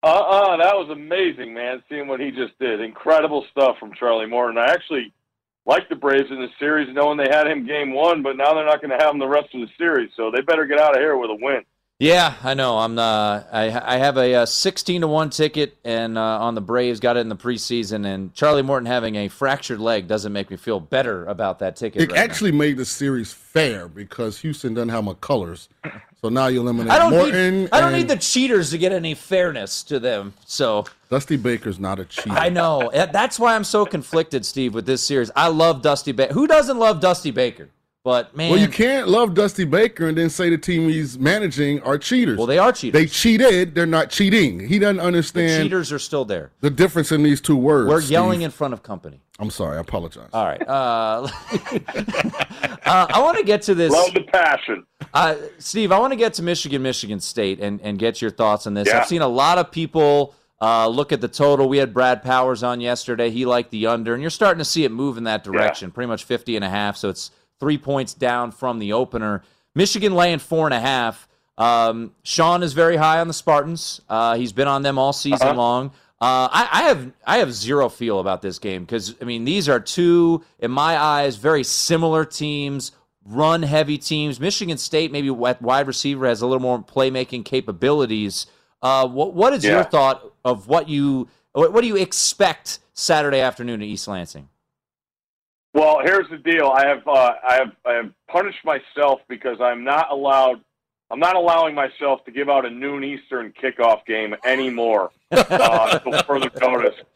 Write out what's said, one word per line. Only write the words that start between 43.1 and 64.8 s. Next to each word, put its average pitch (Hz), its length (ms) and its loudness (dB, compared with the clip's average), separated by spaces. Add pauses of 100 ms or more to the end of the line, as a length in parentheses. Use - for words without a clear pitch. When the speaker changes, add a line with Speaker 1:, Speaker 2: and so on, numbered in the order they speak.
Speaker 3:
They're 170 100 2
not 160 240 0
cheating. 180 560 2
He 185 140 2
doesn't 196 220 2
understand 170 580 0
Speaker 2:
The 156 60 0
cheaters 170 260 -2
are 143 80 -6
still 143 240 -4
there. 90 280 -6 (100)
Speaker 3:
the 147 80 2
difference 160 420 2
in 151 120 2
these 143 180 4
two 147 160 2
words, 131 320 4
Speaker 2:
We're 160 100 4
yelling 165 400 2
Speaker 3:
Steve. 165 60 -4
Speaker 2:
in 151 60 -6
front 139 220 -6
of 107 100 -14
company. 80 360 -14 (180)
Speaker 3:
I'm 107 120 -6
sorry. 80 280 -6
I 82 40 -8
apologize. 82 500 -10
Speaker 2:
All 113 140 -2
right. 78 200 -4
Uh, 120 600 -2 (240)
<laughs> - 580 -6 (760)
uh, 180 240 4
I 208 120 2
wanna 339 220 2
get 202 200 2
to 196 120 2
this. 165 160 2
Speaker 1:
Love 175 220 4
the 180 100 0
passion. 147 600 0 (280)
Speaker 2:
Uh, 156 220 2 (220)
Steve, 202 340 -2
I 190 80 6
wanna 262 160 0
get 220 200 0
to 165 80 -8
Michigan, 151 380 -2
Michigan 113 380 -4
State 98 400 -4
and, 101 220 -6
and 104 180 -6
get 113 220 -2
your 110 100 -4
thoughts 107 360 0
on 104 60 -6
this. 101 140 0
Speaker 1:
Yeah. 113 120 4
Speaker 2:
I've 120 80 2
seen 170 140 -2
a 139 60 2
lot 139 300 2
of 170 140 -2
people, 147 640 2 (260)
uh, 113 260 4
look 131 240 0
at 127 100 -2
the 120 60 -4
total. 143 420 4
We 139 80 2
had 127 160 0
Brad 127 300 2
Powers 127 400 2
on 123 180 -2
yesterday. 120 480 -2
He 120 160 -4
liked 123 260 0
the 110 160 -2
under, 117 260 0
and 123 80 -4
you're 160 80 -6
starting 180 300 2
to 151 60 -4
see 160 180 -2